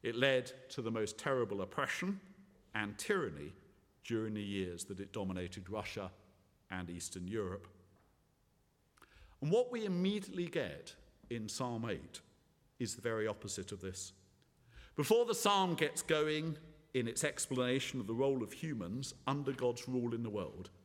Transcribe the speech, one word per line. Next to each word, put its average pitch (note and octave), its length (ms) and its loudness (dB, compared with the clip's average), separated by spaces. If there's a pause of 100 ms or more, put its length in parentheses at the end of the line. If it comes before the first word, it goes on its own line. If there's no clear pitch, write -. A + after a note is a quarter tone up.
It A#2 140 -2
led B2+ 560 2
to C3+ 100 -4
the A2+ 100 0
most A2 280 0
terrible A2+ 420 2
oppression F3+ 580 -2 (540)
and G#2 240 -2
tyranny F#2 560 -2 (500)
during A2 300 0
the G#2 100 -2
years F#2+ 420 -2
that F#2 140 -8
it G2 120 -8
dominated F#2 580 -4
Russia G2 420 -4 (600)
and F2+ 180 -4
Eastern F2 380 -6
Europe. G2 400 -4 (1700)
And D3 100 2
what B3 200 6
we A3+ 140 -2
immediately F#3+ 640 2
get A2+ 480 -4 (340)
in A2+ 180 -4
Psalm A#2 380 -2
eight E2 360 -4 (580)
is A#2 160 -2
the - 60 -14
very A2 260 2
opposite G2+ 440 -4
of F#2+ 100 -8
this. F#2 320 -8 (840)
Before A3+ 300 6
the A3 100 2
psalm F#3+ 400 6
gets - 260 2
going D#3 560 2 (380)
in A#2+ 120 4
its - 160 -2
explanation C3 760 2
of G2 80 -4
the A2+ 80 -2
role C3 280 4
of G#2 100 -6
humans B2 600 -4 (140)
under C#3 260 2
God's B2 340 0
rule B2 260 2
in A#2 100 0
the A2+ 60 -2
world F#2+ 420 -4 (140)